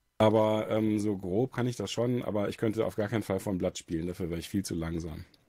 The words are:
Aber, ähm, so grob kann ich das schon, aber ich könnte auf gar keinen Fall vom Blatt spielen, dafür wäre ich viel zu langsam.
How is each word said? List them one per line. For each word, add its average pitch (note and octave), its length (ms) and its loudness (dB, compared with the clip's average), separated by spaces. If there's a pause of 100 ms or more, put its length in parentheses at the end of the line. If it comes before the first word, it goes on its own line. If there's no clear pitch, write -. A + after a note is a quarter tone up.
(180)
Aber, G#2+ 520 4
ähm, G#2+ 300 2
so G#2 180 0
grob G2 340 0
kann B2 140 0
ich B2 100 -2
das G2 140 -4
schon, A#2+ 320 0
aber G2+ 260 0
ich - 100 -6
könnte A2 280 2
auf G#2+ 100 -4
gar G#2 120 0
keinen A2 140 0
Fall F#2+ 180 0
vom G2 180 -2
Blatt F2+ 200 0
spielen, E2 280 -4
dafür F2 240 -4
wäre E2+ 100 -4
ich - 80 -8
viel G2 160 0
zu - 100 -4
langsam. E2 500 -4 (240)